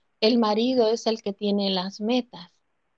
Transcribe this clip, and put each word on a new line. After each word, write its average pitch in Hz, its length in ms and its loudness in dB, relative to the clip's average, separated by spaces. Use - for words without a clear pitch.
el 233 180 4
marido 226 520 2
es 233 160 -2
el 226 160 -2
que 202 120 -4
tiene 202 360 -2
las 190 300 -6
metas, 220 520 -4